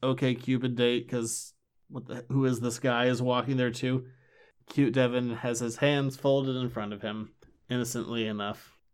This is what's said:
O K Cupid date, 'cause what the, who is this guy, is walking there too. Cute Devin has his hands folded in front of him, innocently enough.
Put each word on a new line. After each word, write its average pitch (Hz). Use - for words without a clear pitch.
O 131
K 127
Cupid 127
date, 120
'cause 117
what 131
the, 123
who 135
is 127
this 117
guy, 123
is 127
walking 123
there 123
too. 127
Cute 131
Devin 123
has 120
his 117
hands 139
folded 135
in 127
front 104
of 101
him, 107
innocently 120
enough. 104